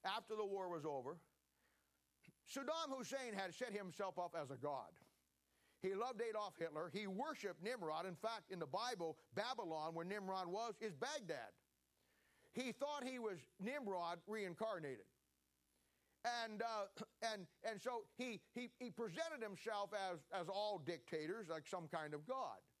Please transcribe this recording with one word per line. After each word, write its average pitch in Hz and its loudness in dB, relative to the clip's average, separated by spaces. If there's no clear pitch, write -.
after 214 0
the 214 4
war 196 2
was 165 0
over, 143 0
Saddam 277 2
Hussein 247 -2
had 190 0
set 247 -2
himself 196 -2
up 175 0
as 139 -2
a 135 -4
god. 123 -2
He 190 2
loved 226 0
Adolf 214 0
Hitler. 160 0
He 202 2
worshiped 196 0
Nimrod. 175 2
In 185 -2
fact, 220 -2
in 185 -2
the 160 2
Bible, 180 2
Babylon, 170 2
where 165 2
Nimrod 190 0
was, 214 0
is 214 0
Baghdad. 165 -2
He 247 0
thought 285 2
he 254 0
was 214 0
Nimrod 190 2
reincarnated. 185 0
And, 214 -4
uh, 220 0
<clears throat> 226 4
and, 190 -4
and 214 0
so 240 0
he, 240 0
he, 240 -2
he 247 -4
presented 233 -2
himself 202 0
as, 170 -2
as 170 0
all 202 2
dictators, 165 0
like 160 -2
some 175 -2
kind 151 0
of 151 -4
god. 196 0